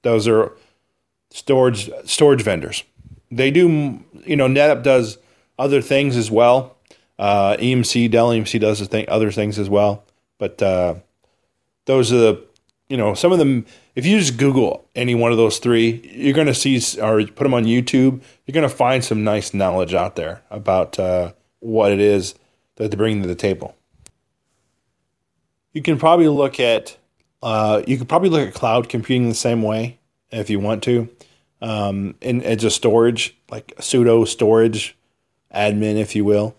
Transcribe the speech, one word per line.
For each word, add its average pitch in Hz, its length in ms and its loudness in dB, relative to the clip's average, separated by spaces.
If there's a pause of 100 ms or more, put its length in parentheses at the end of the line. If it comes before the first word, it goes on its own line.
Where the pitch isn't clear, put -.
Those 113 260 0
are 110 240 2 (760)
storage, 127 600 0 (140)
storage 139 380 4
vendors. 92 420 -4 (460)
They 131 200 0
do, 151 540 2 (200)
you 151 120 -2
know, 131 100 2
NetApp 139 360 2
does 123 360 2 (400)
other 139 220 2
things 135 360 -2
as 110 140 -2
well. 120 460 2 (420)
Uh, 101 420 2
E 123 120 0
M 123 100 2
C, 120 260 0
Dell 117 240 2
E 113 60 0
M 110 80 -4
C 120 120 -4
does 107 200 0
the 101 80 -8
thing, 107 220 -4
other 107 240 -2
things 104 260 -4
as 98 100 -4
well. 101 360 0 (340)
But, - 240 -6
uh, 90 340 0 (920)
those 127 260 2
are 127 60 4
the, 110 260 2 (440)
you 135 80 -6
know, 107 180 -2
some 175 180 2
of 180 60 2
them, 135 260 0 (300)
if 123 100 -6
you 202 140 2
just 135 180 -2
Google 135 580 0
any 123 200 -2
one 117 180 2
of 113 60 2
those 113 200 2
three, 117 540 0
you're 139 220 -2
gonna 147 180 2
see, 131 240 0
s-, - 220 -4
or 110 260 0
put 139 220 -6
'em 131 80 2
on 117 100 0
YouTube, 123 560 0 (240)
you're 135 80 -12
gonna 151 160 0
find 131 340 0
some 107 220 -4
nice 104 300 -2
knowledge 92 400 -2
out 90 220 -2
there 82 340 -10
about, 98 480 -2
uh, 92 340 -2 (280)
what 110 300 0
it 101 100 0
is 101 340 2 (420)
that 110 140 -6
they're 101 80 -6
bringing 107 240 -2
to 90 60 -6
the 87 60 -6
table. - 400 -6 (2000)
You 151 100 -8
can 151 160 0
probably 160 300 4
look 139 320 0
at, 117 360 0 (460)
uh, 107 440 0
you 131 100 -2
can 123 100 -8
probably 175 220 2
look 151 180 0
at 95 80 -12
cloud 120 340 -2
computing 123 400 -2
the 110 60 -2
same 117 280 -2
way 110 360 -4 (320)
if 107 180 -8
you 101 120 -2
want 104 240 -4
to, 120 240 0 (520)
um, 101 600 -6
in, 123 220 -4
as 110 200 -2
a 110 80 0
storage, 117 640 0 (140)
like, - 300 -16
pseudo 117 440 2
storage 113 720 0 (560)
admin, 104 440 -2
if 104 180 -4
you 104 100 0
will. 104 340 0